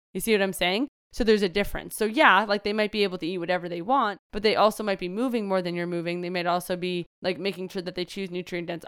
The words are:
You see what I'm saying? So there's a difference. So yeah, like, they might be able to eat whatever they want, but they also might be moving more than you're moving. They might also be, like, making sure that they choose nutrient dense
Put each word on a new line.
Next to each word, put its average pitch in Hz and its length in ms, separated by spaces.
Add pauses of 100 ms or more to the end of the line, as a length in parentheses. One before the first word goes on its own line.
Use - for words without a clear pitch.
(140)
You 190 60
see 226 120
what 208 80
I'm 190 140
saying? 190 340 (280)
So 247 80
there's 214 160
a 202 80
difference. 170 480
So 220 80
yeah, 220 400
like, 208 180
they 208 120
might 214 180
be 214 100
able 185 140
to 170 100
eat 185 120
whatever 170 320
they 175 100
want, 214 380 (140)
but 202 100
they 214 120
also 214 300
might 196 140
be 180 100
moving 226 400
more 190 140
than 175 120
you're 175 120
moving. 175 340
They 175 80
might 180 160
also 180 320
be, 175 300 (160)
like, 185 160
making 185 320
sure 196 100
that 180 140
they 180 100
choose 190 260
nutrient 175 380
dense 170 200